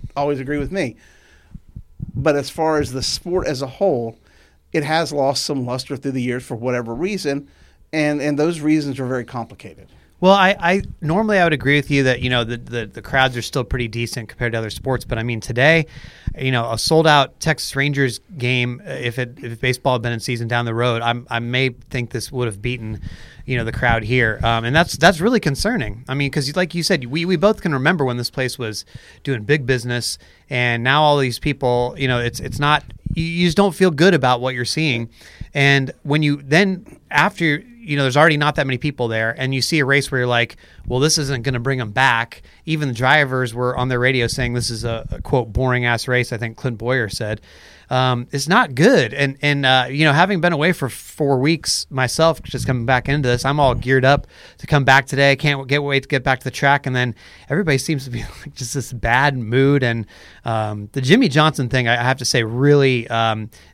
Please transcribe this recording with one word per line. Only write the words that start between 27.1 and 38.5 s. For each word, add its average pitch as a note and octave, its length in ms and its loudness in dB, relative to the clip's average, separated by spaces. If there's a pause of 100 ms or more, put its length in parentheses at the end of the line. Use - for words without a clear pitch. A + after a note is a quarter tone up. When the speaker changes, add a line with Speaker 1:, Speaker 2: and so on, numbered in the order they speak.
Speaker 2:
we F#3 100 2
both G3+ 260 2
can E3 120 -2
remember D3 320 0
when B2 120 0
this A#2+ 140 -6
place B2+ 300 -4
was G#2+ 240 -6 (400)
doing B2+ 180 -4
big C#3+ 240 0
business, B2 520 -2 (300)
and A#2+ 360 0
now C#3+ 180 4
all D3 160 4
these C3 220 -2
people, B2 580 0
you C#3 80 -2
know, B2 140 0
it's, A#2+ 180 -4
it's C3 220 -6
not, D3 240 2 (280)
you, D#3+ 120 -2
you E3+ 240 0
just D#3 80 0
don't G3 180 4
feel F#3 160 4
good E3+ 240 4
about B2 260 2
what B2+ 140 -4
you're A#2+ 100 -4
seeing. A#2+ 460 -2 (420)
And C#3 380 4 (140)
when D3+ 180 2
you D3 220 2
then, F3+ 560 0 (100)
after, E3+ 340 0
you D3+ 520 -4
know, C#3+ 80 2
there's C3 120 0
already D#3 200 6
not D3 180 0